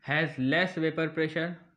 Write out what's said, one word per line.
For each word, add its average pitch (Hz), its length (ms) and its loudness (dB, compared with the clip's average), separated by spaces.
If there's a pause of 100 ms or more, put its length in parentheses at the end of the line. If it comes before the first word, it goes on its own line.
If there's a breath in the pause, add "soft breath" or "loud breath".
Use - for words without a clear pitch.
has 151 340 0
less 165 360 2
vapor 160 360 0
pressure 160 340 0 (280)